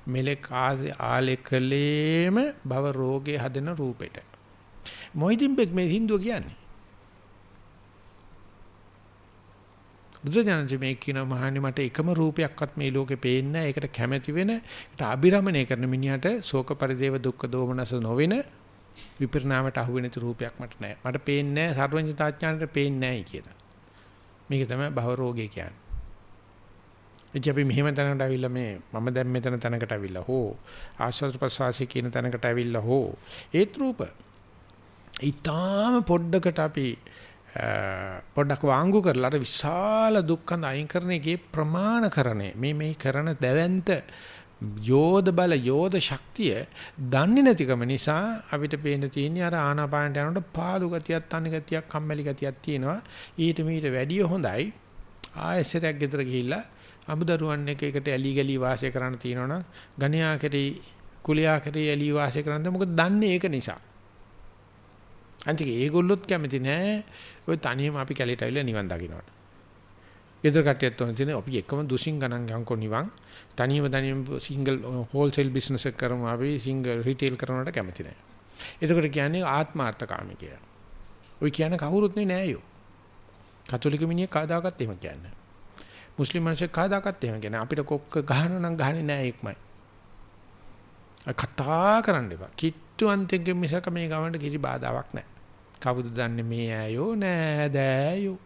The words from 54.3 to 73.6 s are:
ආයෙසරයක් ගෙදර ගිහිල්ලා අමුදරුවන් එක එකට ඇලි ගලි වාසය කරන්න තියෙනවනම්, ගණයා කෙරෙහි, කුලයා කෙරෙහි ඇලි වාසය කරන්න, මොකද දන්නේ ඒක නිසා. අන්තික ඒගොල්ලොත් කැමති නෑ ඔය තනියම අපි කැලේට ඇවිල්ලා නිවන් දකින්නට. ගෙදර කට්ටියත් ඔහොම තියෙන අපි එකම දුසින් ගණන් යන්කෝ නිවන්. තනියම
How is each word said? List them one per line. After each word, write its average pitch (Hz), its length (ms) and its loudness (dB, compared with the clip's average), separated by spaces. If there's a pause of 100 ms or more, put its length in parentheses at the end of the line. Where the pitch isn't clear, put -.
ආයෙසරයක් 165 680 0
ගෙදර 143 240 0
ගිහිල්ලා 127 400 -2 (440)
අමුදරුවන් 156 600 0
එක 143 160 -4
එකට 143 240 -2
ඇලි 135 260 0
ගලි 135 240 2
වාසය 127 340 0
කරන්න 127 260 -2
තියෙනවනම්, 127 460 -4 (300)
ගණයා 156 440 2
කෙරෙහි, 139 440 -2 (380)
කුලයා 156 400 4
කෙරෙහි 151 300 -2
ඇලි 147 220 2
වාසය 147 300 0
කරන්න, 151 260 -2
මොකද 185 240 0
දන්නේ 190 420 4
ඒක 170 140 0
නිසා. 131 320 -2 (1600)
අන්තික 156 280 -2
ඒගොල්ලොත් 170 560 2
කැමති 147 340 0
නෑ 180 440 0 (400)
ඔය 165 140 0
තනියම 143 380 0
අපි 135 180 -4
කැලේට 123 280 -2
ඇවිල්ලා 131 240 -2
නිවන් 107 220 -2
දකින්නට. 85 420 -8 (1120)
ගෙදර 156 200 6
කට්ටියත් 135 380 2
ඔහොම 120 140 -2
තියෙන 139 160 0
අපි 127 260 -4
එකම 139 260 -2
දුසින් 147 360 0
ගණන් 120 320 -2
යන්කෝ 117 240 -4
නිවන්. 110 340 -2 (420)
තනියම 139 360 2